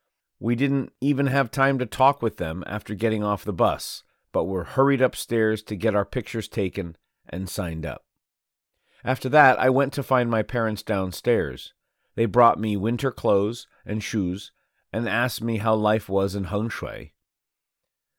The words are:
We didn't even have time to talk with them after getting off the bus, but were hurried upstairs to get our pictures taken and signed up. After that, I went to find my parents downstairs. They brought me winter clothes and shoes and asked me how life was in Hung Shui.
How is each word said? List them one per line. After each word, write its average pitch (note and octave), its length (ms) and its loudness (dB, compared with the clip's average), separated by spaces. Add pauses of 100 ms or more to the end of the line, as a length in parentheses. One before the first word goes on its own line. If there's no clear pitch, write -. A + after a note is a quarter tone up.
(400)
We A#2+ 160 0
didn't C#3 440 -2
even C#3 280 2
have C3 220 0
time C#3 280 0
to B2 80 -2
talk C3+ 360 2
with A2+ 140 -2
them E2 300 -6
after G#2+ 280 -8
getting A2 300 0
off G#2 200 -2
the G#2+ 80 -4
bus, F2+ 500 -2 (300)
but E2+ 120 0
were F2+ 200 -4
hurried C#3 360 2
upstairs A2+ 640 0
to G#2+ 120 -6
get G2+ 180 0
our G2+ 100 2
pictures - 440 -6
taken F#2 480 -4 (320)
and F#2+ 200 -6
signed E2 380 -6
up. C2+ 180 -10 (1000)
After B2+ 240 -2
that, C3+ 320 6
I C3 100 4
went C3+ 220 2
to C#3+ 100 -4
find B2 260 2
my A2+ 140 2
parents A2 400 -4
downstairs. F#2+ 920 -2 (440)
They A#2 100 2
brought A2+ 320 6
me G#2 180 -2
winter A#2 360 0
clothes G#2 560 0 (180)
and G#2 160 -4
shoes G2 480 -2 (420)
and A#2 160 -4
asked A#2 320 -2
me A2+ 180 -2
how A2 180 0
life G#2+ 320 0
was F#2+ 260 0
in G2 100 -4
Hung G#2 240 -4
Shui. A#1 460 -10 (1040)